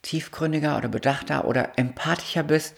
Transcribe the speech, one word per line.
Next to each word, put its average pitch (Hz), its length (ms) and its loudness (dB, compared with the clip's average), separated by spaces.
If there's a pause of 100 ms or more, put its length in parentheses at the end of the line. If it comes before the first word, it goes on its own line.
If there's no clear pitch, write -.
tiefgründiger 156 720 0
oder - 120 -2
bedachter 135 580 0
oder - 320 2
empathischer 156 640 0
bist, 151 360 2